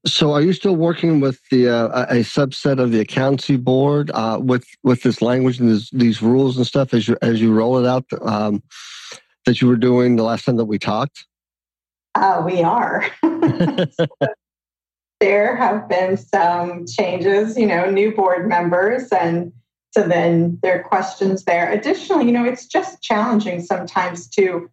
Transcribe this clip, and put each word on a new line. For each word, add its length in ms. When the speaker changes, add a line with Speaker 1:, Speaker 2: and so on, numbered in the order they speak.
Speaker 1:
So 280
are 100
you 100
still 220
working 460
with 180
the, 160
uh, 420
a, 80
a 60
subset 560
of 100
the 80
accountancy 580
board, 560
uh, 300
with, 220
with 220
this 180
language 380
and 100
this, 200
these 300
rules 360
and 100
stuff 260
as 140
you, 160
as 180
you 140
roll 240
it 80
out, 180
um, 380
that 140
you 80
were 80
doing 400
the 80
last 200
time 120
that 80
we 160
talked? 460
Speaker 2:
Uh, 280
we 200
are. 420
<laughs> 0
Speaker 1:
<laughs> 760
Speaker 2:
There 340
have 340
been 280
some 680
changes, 720
you 100
know, 220
new 240
board 360
members, 640
and 400
so 100
then 600
there 160
are 20
questions 600
there. 260
Additionally, 560
you 60
know, 120
it's 220
just 380
challenging 580
sometimes 680
to 420